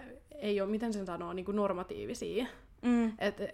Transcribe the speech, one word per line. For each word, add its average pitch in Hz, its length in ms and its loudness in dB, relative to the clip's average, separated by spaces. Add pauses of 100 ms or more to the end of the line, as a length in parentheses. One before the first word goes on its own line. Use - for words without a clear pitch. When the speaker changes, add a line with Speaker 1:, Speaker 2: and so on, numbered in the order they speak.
(380)
Speaker 1:
ei 202 220 2
ole, 196 100 2
miten 220 220 0
sen 196 140 -2
sanoo, 175 260 -4
niin 180 120 -4
kuin 202 120 -2
normatiivisia. 180 920 0 (360)
Speaker 2:
Mm. 233 360 6
Speaker 1:
Et, - 180 0 (180)